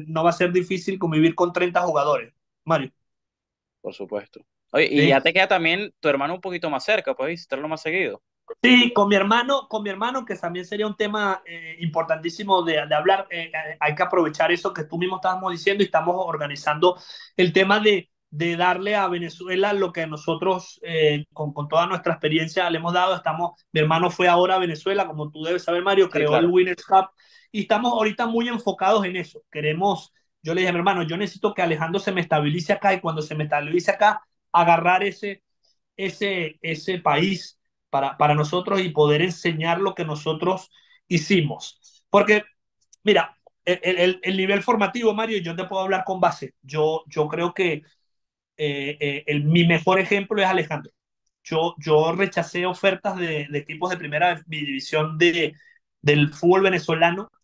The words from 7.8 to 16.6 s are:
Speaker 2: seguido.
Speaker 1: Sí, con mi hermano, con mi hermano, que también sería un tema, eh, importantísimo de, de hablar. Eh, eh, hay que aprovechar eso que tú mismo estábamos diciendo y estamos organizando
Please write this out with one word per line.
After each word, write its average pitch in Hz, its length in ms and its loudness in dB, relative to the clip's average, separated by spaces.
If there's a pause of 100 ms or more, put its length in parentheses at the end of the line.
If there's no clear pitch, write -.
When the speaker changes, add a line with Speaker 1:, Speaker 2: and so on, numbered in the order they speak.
Speaker 2:
seguido. 160 400 -4 (400)
Speaker 1:
Sí, 240 320 6
con 202 160 4
mi 208 60 4
hermano, 240 520 0
con 214 160 -6
mi 208 80 -6
hermano, 233 340 -6
que 202 100 -8
también 180 300 -8
sería 208 220 -4
un 208 80 -8
tema, 208 500 -2
eh, 165 360 -16
importantísimo 170 840 -2
de, 151 240 -2
de 151 80 0
hablar. 190 340 2
Eh, 165 240 -8
eh, 156 260 -10
hay 151 160 0
que 175 80 -4
aprovechar 165 480 2
eso 180 220 -2
que 156 120 -8
tú 170 120 -8
mismo 185 200 -4
estábamos 185 340 -4
diciendo 196 320 0
y - 20 4
estamos 170 320 0
organizando 156 800 0 (400)